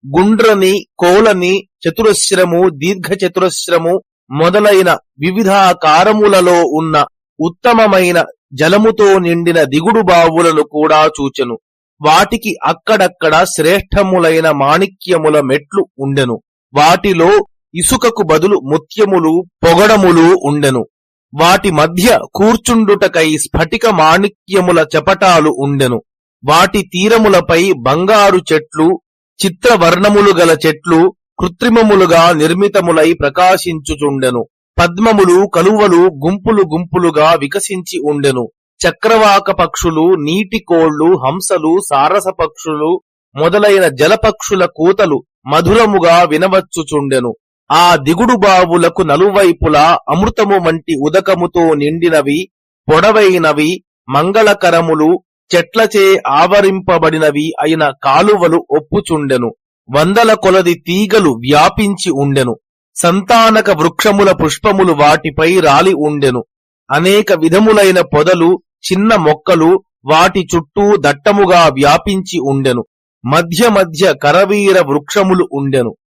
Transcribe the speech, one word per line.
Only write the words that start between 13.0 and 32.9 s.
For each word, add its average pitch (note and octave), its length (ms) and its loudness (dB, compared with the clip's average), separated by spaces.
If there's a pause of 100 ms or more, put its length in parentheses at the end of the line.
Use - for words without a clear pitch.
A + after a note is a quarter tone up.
శ్రేష్టములైన E3+ 1040 0
మాణిక్యముల D#3 920 -2
మెట్లు C#3+ 460 -4 (120)
ఉండెను. C3+ 420 -4 (340)
వాటిలో F3 680 2 (300)
ఇసుకకు A3+ 480 -4
బదులు D#3+ 320 0
ముత్యములు, E3 880 -2 (220)
పొగడములు F3+ 760 4
ఉండెను. C#3 440 -2 (540)
వాటి F#3 300 2
మధ్య E3+ 480 0 (160)
కూర్చుండుటకై G3+ 1000 0
స్ఫటిక E3 500 -4
మాణిక్యముల F3+ 1000 0 (120)
చపటాలు F3 520 0
ఉండెను. C3+ 520 -4 (420)
వాటి F3+ 380 0
తీరములపై F#3+ 960 0
బంగారు F#3 640 0 (120)
చెట్లు, D#3 480 -2 (460)
చిత్రవర్ణములు G3+ 840 2
గల E3+ 260 2 (100)
చెట్లు, E3 480 0 (240)
కృత్రిమములుగా F#3 920 2
నిర్మితములై E3+ 800 0